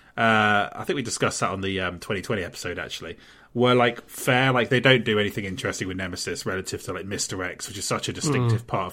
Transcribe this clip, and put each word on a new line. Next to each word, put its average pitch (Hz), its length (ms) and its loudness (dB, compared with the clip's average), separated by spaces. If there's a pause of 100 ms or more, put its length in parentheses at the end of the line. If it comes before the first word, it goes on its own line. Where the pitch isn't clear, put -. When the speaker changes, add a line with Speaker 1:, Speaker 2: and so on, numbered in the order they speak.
(180)
Speaker 1:
uh, 107 540 4
I 107 140 -8
think 185 100 0
we 131 80 -2
discussed - 380 -2
that 95 100 0
on 95 100 -4
the, 95 200 -2
um, 90 180 -4
twenty 101 220 -4
twenty 104 220 -4
episode, 85 360 -8
actually, 82 380 -10 (360)
were, 123 200 4
like, 120 340 2
fair. 131 460 2
Like, 120 160 2
they 123 100 4
don't 127 240 6
do 110 160 2
anything 104 240 -2
interesting 95 440 -4
with 92 100 -4
Nemesis 90 480 -6
relative 95 380 -4
to, 95 100 -8
like, 90 140 -8
Mister 98 360 -4
X, - 240 -8
which 98 120 -12
is - 60 -6
such - 220 -2
a - 60 -2
distinctive 123 500 2
Speaker 2:
Mm. - 40 -20
Speaker 1:
part 98 260 -2